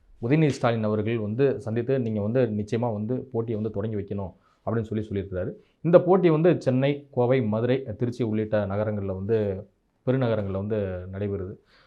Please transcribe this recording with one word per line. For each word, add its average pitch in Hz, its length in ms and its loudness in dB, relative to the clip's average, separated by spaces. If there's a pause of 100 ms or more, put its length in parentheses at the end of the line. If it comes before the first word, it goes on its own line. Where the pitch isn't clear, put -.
(220)
உதயநிதி 147 280 4
ஸ்டாலின் 117 340 0
அவர்கள் 107 360 0
வந்து 107 420 0
சந்தித்து, 117 380 -2
"நீங்க 110 220 -2
வந்து 113 180 0
நிச்சயமா 113 540 0
வந்து 110 380 -4
போட்டியை 113 300 -4
வந்து 110 120 -4
தொடங்கி 110 220 -4
வைக்கணும்" 98 380 -6 (320)
அப்படின்னு 113 180 0
சொல்லி 107 240 -4
சொல்லியிருக்கிறாரு. 95 460 -4 (280)
இந்த 170 180 8
போட்டி 175 300 6
வந்து 156 320 4
சென்னை, 139 500 0
கோவை, 127 300 2
மதுரை, 117 420 0
திருச்சி 120 400 -4
உள்ளிட்ட 107 420 0
நகரங்கள்ல 101 500 -4
வந்து, 101 520 -2 (380)
பெருநகரங்கள்ல 113 460 0
வந்து 95 600 -4
நடைபெறுது. 98 440 -6 (320)